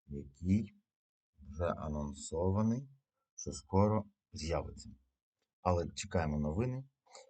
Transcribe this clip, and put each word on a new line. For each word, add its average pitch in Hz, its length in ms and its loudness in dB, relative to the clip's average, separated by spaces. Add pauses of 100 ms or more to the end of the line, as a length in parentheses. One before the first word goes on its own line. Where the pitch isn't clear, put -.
який 73 680 0 (680)
вже 71 260 -4
анонсований, 82 1200 0 (460)
що - 180 -8
скоро 104 520 4 (280)
з'явиться. 78 580 -4 (720)
Але 87 280 2
чекаємо 78 480 0
новини, 117 460 0 (460)